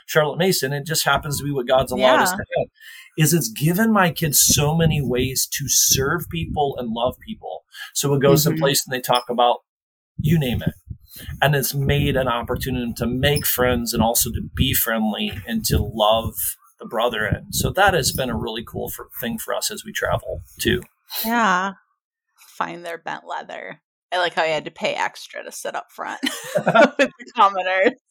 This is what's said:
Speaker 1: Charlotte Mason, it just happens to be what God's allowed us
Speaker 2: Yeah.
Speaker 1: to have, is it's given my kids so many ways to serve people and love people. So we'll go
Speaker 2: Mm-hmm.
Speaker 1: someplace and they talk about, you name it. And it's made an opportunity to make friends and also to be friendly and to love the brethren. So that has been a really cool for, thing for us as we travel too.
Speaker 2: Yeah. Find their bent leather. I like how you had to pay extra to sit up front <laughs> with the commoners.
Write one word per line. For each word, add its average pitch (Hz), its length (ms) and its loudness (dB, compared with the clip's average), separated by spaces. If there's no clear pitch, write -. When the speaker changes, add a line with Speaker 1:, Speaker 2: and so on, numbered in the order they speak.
Speaker 1:
Charlotte 151 320 2
Mason, 175 340 2
it 143 120 -6
just 156 200 -2
happens 143 320 0
to 135 80 -6
be 143 60 -2
what 127 160 -4
God's 131 240 4
allowed 180 300 6
us 185 100 2
Speaker 2:
Yeah. 190 60 -4
Speaker 1:
to 208 80 -8
have, - 100 -2
is 151 160 4
it's 156 160 2
given 180 440 2
my 185 180 4
kids 147 300 0
so 151 340 4
many 160 260 4
ways 127 520 -2
to 143 140 -6
serve 139 640 2
people 151 480 -2
and 120 100 -6
love 117 260 -2
people. - 380 -14
So 143 160 -2
we'll 139 100 2
go 139 120 6
Speaker 2:
Mm-hmm. 156 60 8
Speaker 1:
someplace 156 480 2
and 131 80 -10
they 127 80 -4
talk 123 280 2
about, 120 300 2
you 160 200 2
name 135 240 0
it. - 100 -2
And 143 140 4
it's 135 200 -2
made 143 400 2
an 131 120 0
opportunity 120 720 -4
to 117 100 -4
make 143 380 0
friends 120 480 0
and 113 100 2
also 117 280 2
to 101 100 -4
be 131 180 2
friendly 107 580 -2
and 113 180 -4
to 101 120 2
love 110 560 2
the 113 80 -14
brethren. 110 640 -2
So - 180 -2
that 190 220 4
has 139 180 0
been 131 180 -2
a 113 80 -4
really 113 260 -6
cool 110 260 -10
for, - 200 -12
thing 113 160 -4
for 107 180 -6
us 95 160 -4
as 101 140 -10
we 107 80 -14
travel - 480 -4
too. 107 220 0
Speaker 2:
Yeah. 196 500 0
Find 170 280 -8
their 170 140 -10
bent 151 300 -12
leather. 156 560 -12
I 175 60 -2
like 175 160 0
how 175 100 0
you 160 80 0
had 151 140 -2
to 165 60 -12
pay 175 240 -6
extra - 480 -6
to - 80 -16
sit - 240 -10
up - 160 -10
front - 300 -10
<laughs> - 340 -6
with - 100 -2
the - 720 2
commoners. 190 560 4